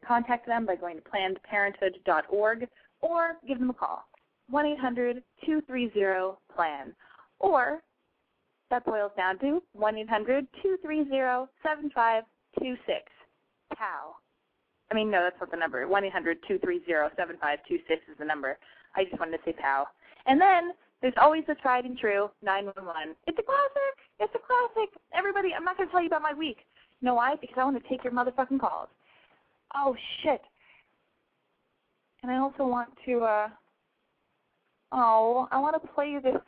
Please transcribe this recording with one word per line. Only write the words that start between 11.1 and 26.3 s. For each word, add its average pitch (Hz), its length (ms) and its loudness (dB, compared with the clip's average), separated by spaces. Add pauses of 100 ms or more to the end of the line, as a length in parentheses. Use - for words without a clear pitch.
seven 302 320 -2
five 226 300 4 (340)
two 254 260 -4
six. - 280 -6 (640)
pow. 165 380 -8 (760)
I 214 40 -2
mean, 220 160 0
no, 185 120 4
that's 180 180 0
not 180 100 -8
the 165 60 -8
number. 156 320 -2
One 196 160 2
eight 190 80 -4
hundred 165 340 -2
two 190 120 0
three 180 260 -2
zero 156 320 0
seven 170 240 -4
five 147 180 -2 (100)
two 175 100 -2 (100)
six 160 220 -2
is 147 80 -20
the 151 60 -10
number. 143 340 -4 (360)
I 196 100 0
just 180 140 -12
wanted 165 200 -6
to - 60 -12
say 165 80 -4
pow. 139 340 -2 (400)
And 269 140 6
then 359 320 6 (280)
there's 254 200 0
always 302 260 8
the - 100 0
tried 254 280 0
and 254 140 -10
true 202 320 0 (120)
nine 202 240 -2
one 196 200 -10
one. 156 280 -8 (120)
It's 330 120 -4
a 440 40 -2
classic. 554 520 0 (260)
It's 415 140 -4
a 466 40 -2
classic. 466 520 0 (240)
Everybody, 381 420 0
I'm 320 80 -6
not 370 120 -2
gonna 370 140 -2
tell 359 120 4
you 330 60 0
about 311 140 0
my 302 120 -2